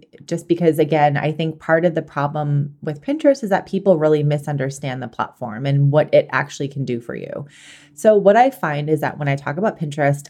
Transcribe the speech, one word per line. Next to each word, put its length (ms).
just 240
because, 300
again, 380
I 140
think 300
part 240
of 100
the 80
problem 800
with 200
Pinterest 420
is 60
that 160
people 320
really 260
misunderstand 760
the 40
platform 600
and 260
what 200
it 200
actually 360
can 160
do 140
for 160
you. 320
So 240
what 200
I 140
find 380
is 140
that 160
when 100
I 80
talk 220
about 200
Pinterest, 520